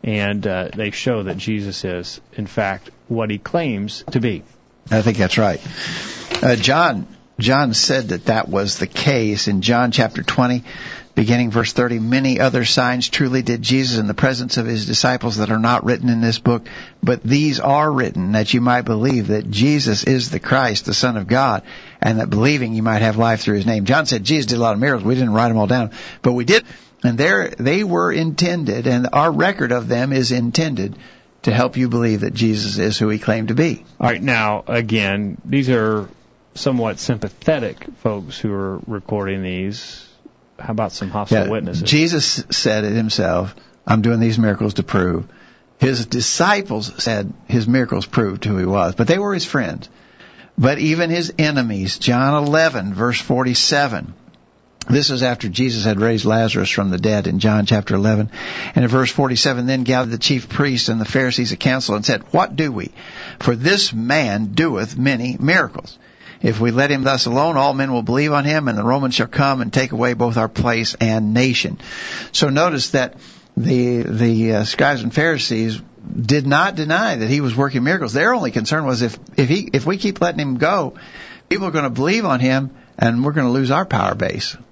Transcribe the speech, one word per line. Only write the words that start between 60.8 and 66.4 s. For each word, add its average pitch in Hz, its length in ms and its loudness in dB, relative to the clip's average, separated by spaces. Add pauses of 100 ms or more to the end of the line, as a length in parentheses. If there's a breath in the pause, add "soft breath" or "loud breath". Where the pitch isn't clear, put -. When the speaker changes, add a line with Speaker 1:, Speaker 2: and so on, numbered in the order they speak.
Speaker 2:
and 113 140 0
the 107 40 -2
Pharisees 127 460 0
a 92 60 -6
council 127 380 0
and 104 100 -4
said, - 260 0
'What 180 240 0
do 147 160 -2
we? 104 200 -8 (480 loud breath)
For 120 180 0
this 180 340 2
man 113 640 -2
doeth 120 420 -2
many 127 420 -2
miracles. 156 600 0 (440 loud breath)